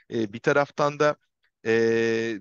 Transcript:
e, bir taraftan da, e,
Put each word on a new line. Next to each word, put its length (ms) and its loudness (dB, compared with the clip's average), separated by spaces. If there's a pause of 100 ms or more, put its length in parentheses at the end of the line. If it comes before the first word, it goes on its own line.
(140)
e, 180 -2
bir 80 -12
taraftan 580 0
da, 180 2 (500)
e, 760 0